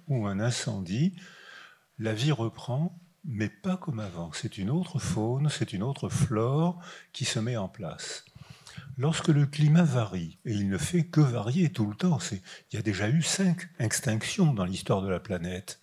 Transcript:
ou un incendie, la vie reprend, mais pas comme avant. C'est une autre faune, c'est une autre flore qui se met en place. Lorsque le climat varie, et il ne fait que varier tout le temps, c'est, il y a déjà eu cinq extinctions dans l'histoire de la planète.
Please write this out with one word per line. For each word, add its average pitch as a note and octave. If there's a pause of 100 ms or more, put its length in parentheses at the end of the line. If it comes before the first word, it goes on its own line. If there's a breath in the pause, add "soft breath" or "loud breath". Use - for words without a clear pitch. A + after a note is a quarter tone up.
ou A#2+
un G2
incendie, A2+ (800 loud breath)
la A2
vie C3
reprend, C3 (340)
mais G#2
pas F#3
comme D3
avant. F2
C'est -
une G2
autre D#3+
faune, B2+
c'est -
une F#2
autre C3+
flore C3+ (320 loud breath)
qui -
se -
met A#2
en F#2+
place. - (760 loud breath)
Lorsque D#3
le C#3+
climat D3+
varie, G#2
et A#2+
il G2+
ne F#2+
fait D#3+
que -
varier B2+
tout G#2+
le G#2
temps, F3
c'est, F#2+ (300 loud breath)
il -
y G#2
a G#2
déjà G#2
eu D#3
cinq F3+ (120)
extinctions A2+
dans G2
l'histoire F#2+
de G2
la F2
planète. F2+